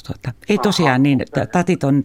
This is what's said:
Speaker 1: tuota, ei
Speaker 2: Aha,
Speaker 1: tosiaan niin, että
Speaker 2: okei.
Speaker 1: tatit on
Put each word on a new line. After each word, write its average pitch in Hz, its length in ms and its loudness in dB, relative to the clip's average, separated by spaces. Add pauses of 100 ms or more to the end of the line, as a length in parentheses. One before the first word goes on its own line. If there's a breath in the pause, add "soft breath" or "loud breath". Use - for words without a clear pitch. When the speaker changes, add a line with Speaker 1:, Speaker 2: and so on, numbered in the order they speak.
Speaker 1:
tuota, - 260 -10 (160)
ei 208 80 0
Speaker 2:
Aha, 196 60 -2
Speaker 1:
tosiaan 147 400 2
niin, 139 180 2
että - 200 -6
Speaker 2:
okei. - 120 -6
Speaker 1:
tatit 175 320 -2
on 139 200 2